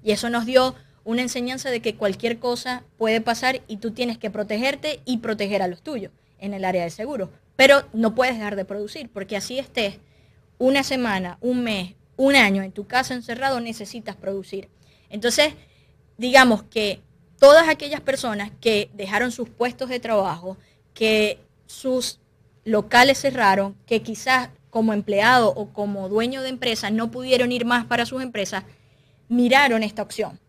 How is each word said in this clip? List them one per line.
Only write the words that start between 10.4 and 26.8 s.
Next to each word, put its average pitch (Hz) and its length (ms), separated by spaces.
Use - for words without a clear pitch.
una 269 240
semana, 208 580
un 247 240
mes, 196 300
un 277 180
año 196 260
en 190 100
tu 202 140
casa 254 280
encerrado, 247 460
necesitas 220 560
producir. 196 520
Entonces, 240 460
digamos 247 460
que 208 360
todas 311 320
aquellas 302 320
personas 220 480
que 214 320
dejaron 208 380
sus 240 180
puestos 240 400
de 247 120
trabajo, 190 580
que 214 460
sus - 540
locales 240 540
cerraron, 202 580
que 220 160
quizás 247 480
como 220 240
empleado 208 640
o 208 160
como 202 380
dueño 240 320
de 262 80
empresa 233 400